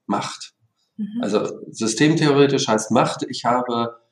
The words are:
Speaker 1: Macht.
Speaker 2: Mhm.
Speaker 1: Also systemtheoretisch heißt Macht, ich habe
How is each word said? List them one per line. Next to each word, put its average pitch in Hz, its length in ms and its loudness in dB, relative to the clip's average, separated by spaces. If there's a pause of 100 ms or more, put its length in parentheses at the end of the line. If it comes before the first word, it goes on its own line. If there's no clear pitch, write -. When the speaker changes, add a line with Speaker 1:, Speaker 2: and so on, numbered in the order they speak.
Speaker 1:
Macht. - 480 -6 (440)
Speaker 2:
Mhm. - 100 -6 (160)
Speaker 1:
Also 101 260 -2 (220)
systemtheoretisch 143 960 2
heißt 110 240 0
Macht, 127 360 2
ich - 180 -8
habe 120 500 0 (160)